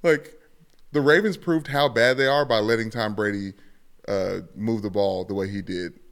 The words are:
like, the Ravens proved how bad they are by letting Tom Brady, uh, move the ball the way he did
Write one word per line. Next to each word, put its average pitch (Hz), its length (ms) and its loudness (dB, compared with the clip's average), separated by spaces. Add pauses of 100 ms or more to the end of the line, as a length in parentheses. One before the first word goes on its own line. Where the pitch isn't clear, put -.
like, 156 360 0 (540)
the 147 80 2
Ravens 170 360 4
proved 160 320 -2
how 143 200 2
bad 120 300 4
they 135 80 2
are 143 180 2
by 123 140 2
letting 110 320 0
Tom 107 240 -4
Brady, 101 400 -4 (520)
uh, 95 340 -2 (140)
move 110 280 -4
the 104 80 -6
ball 95 340 0
the 98 100 -8
way 98 140 -2
he 101 140 -8
did 90 320 -8 (160)